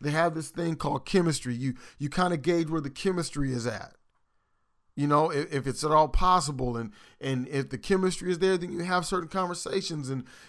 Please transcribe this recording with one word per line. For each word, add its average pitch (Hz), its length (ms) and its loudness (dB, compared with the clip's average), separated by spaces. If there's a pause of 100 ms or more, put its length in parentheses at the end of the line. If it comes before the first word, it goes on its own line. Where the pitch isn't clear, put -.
they 147 100 0
have 165 220 2
this 160 160 -6
thing 170 260 -2
called 143 300 -2
chemistry. 165 480 2
You, 127 220 -2 (240)
you 143 100 -4
kinda 175 280 2
gauge 165 320 2
where 160 120 -2
the 143 80 -6
chemistry 151 600 -2
is 120 160 -4
at. - 260 -8 (1040)
You 143 120 0
know, 147 240 4
if, 147 220 -2
if 135 120 -2
it's 135 200 -4
at 151 60 2
all 156 180 6
possible, 147 680 2
and, 113 160 -6 (300)
and 131 260 -2
if 139 220 -4
the - 80 -8
chemistry 185 540 0
is 170 80 -2
there, 190 180 4
then 175 120 -4
you 170 100 -6
have 180 260 0
certain 170 240 -4
conversations. 175 800 -4
And 131 160 -4 (240)